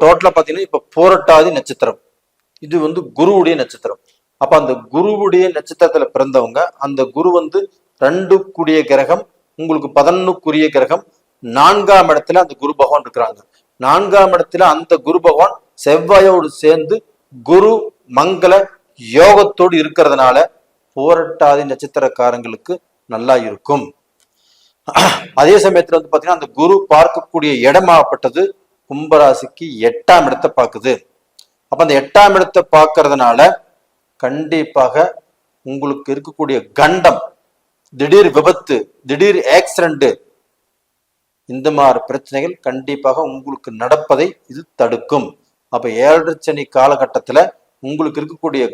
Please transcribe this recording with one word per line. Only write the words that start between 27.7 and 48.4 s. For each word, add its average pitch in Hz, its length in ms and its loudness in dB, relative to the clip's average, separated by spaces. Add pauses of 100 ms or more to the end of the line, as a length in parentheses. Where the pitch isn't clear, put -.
கும்பராசிக்கு 147 760 0 (240)
எட்டாம் - 400 0
இடத்தை - 200 -4 (100)
பார்க்குது. 120 340 -4 (760)
அப்ப 135 160 -4
அந்த 151 160 0
எட்டாம் 202 380 4
இடத்தை 185 240 0 (120)
பார்க்கறதுனால 143 640 2 (840)
கண்டிப்பாக 147 800 -2 (640)
உங்களுக்கு 139 440 -8
இருக்கக்கூடிய 143 420 -6 (240)
கண்டம், 175 400 2 (800)
திடீர் 175 360 4
விபத்து, 156 400 0 (320)
திடீர் 180 320 0 (160)
ஆக்சிடென்ட், 160 520 -2 (1400)
இந்த 135 240 -4
மாதிரி 135 220 4 (100)
பிரச்சனைகள் 147 440 -8 (140)
கண்டிப்பாக 135 640 -6
உங்களுக்கு 135 380 -16 (120)
நடப்பதை 147 460 -2 (240)
இது 135 100 -20 (200)
தடுக்கும். 117 440 -4 (480)
அப்ப 120 120 -6 (200)
ஏழரை 160 280 2 (120)
சனி 147 180 -6 (120)
காலகட்டத்துல 139 640 0 (480)
உங்களுக்கு 151 340 -8
இருக்கக்கூடிய 151 420 -6 (100)